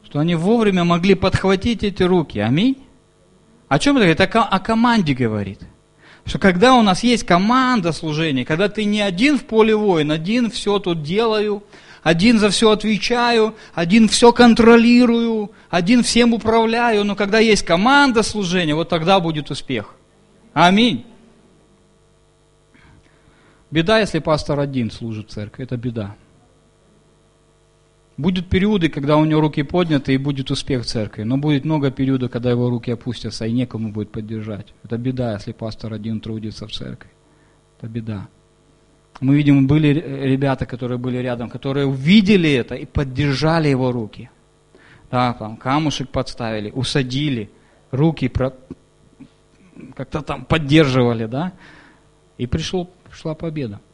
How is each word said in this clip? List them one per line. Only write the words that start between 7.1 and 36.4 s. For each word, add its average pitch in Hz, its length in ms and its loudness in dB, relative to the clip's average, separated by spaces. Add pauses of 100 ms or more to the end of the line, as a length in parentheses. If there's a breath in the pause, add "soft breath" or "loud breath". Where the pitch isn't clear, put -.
команда 214 680 2
служения, 151 520 -2
когда 165 220 0
ты 208 160 -4
не 208 180 0
один 202 360 0
в - 80 -6
поле 220 300 4
воин, 175 360 0
один 202 400 -2
всё 202 280 -2
тут 170 220 -4
делаю, 208 600 -2 (400 loud breath)
один 185 360 4
за 208 100 2
всё 214 220 4
отвечаю, 220 840 0 (180 loud breath)
один 190 340 4
всё 233 240 6
контролирую, 233 1200 6 (180 soft breath)
один 185 340 2
всем 233 300 2
управляю, 226 720 0
но 202 120 -4
когда 208 240 0
есть 220 260 4
команда 233 580 4
служения, 180 520 -2
вот 165 140 -4
тогда 175 300 2
будет 156 320 -4
успех. 117 440 -8 (580)
Аминь. 180 520 2 (2750 soft breath)
Беда, 165 280 2
если 180 200 -2
пастор 151 400 -2
один 135 300 -2
служит 107 400 -10
в - 40 -18
церкви, 107 300 -12
это 127 140 -8
беда. 113 380 -8 (2000)
Будут 180 320 -2
периоды, 190 400 2
когда 143 260 0
у 151 80 4
него 156 160 2
руки 151 240 0
подняты 151 500 -2
и 131 40 2
будет 135 340 -4
успех 131 320 -4
в - 20 -10
церкви, 107 380 -6
но 123 140 -2
будет 143 260 0
много 147 280 -2
периодов, 131 400 -2
когда 123 180 -2
его 123 200 0
руки 120 220 -4
опустятся 113 540 -8
и 113 60 -2
некому 117 400 -4
будет 104 200 -8
поддержать. 107 600 -10 (100)
Это 117 140 -8
беда, 123 360 -4
если 107 200 -10
пастор 110 400 -10
один 110 260 -8
трудится 107 480 -12